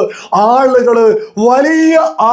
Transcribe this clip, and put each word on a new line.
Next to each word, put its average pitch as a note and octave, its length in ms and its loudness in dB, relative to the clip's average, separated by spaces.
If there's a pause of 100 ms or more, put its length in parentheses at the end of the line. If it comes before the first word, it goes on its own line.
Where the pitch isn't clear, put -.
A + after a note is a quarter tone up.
(500)
ആളുകള് A#3+ 560 0 (420)
വലിയ D#4+ 460 2 (380)